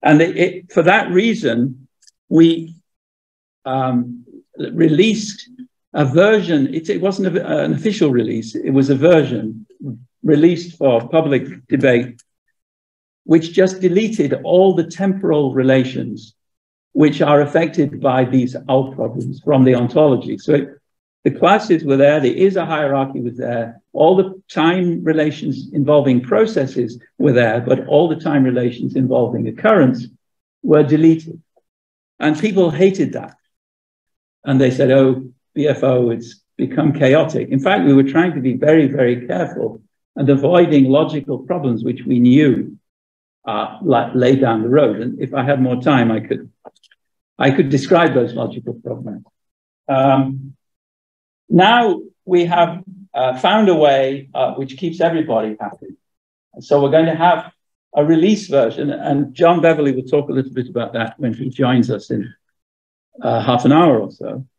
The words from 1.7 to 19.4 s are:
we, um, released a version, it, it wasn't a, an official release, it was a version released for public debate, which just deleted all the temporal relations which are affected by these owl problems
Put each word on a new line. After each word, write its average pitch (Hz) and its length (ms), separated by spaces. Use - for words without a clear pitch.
we, 165 480
um, 127 600
released 165 920
a 147 120
version, 170 680
it, 160 160
it 185 120
wasn't 190 360
a, 156 280
an 156 80
official 165 380
release, 113 440
it - 160
was 135 180
a 139 60
version 127 720
released 156 540
for 120 320
public 139 580
debate, 123 540
which 165 280
just 190 260
deleted 185 540
all 185 300
the 165 120
temporal 165 680
relations 131 800
which 147 280
are 147 200
affected 156 600
by 131 220
these 123 320
owl 135 240
problems 120 500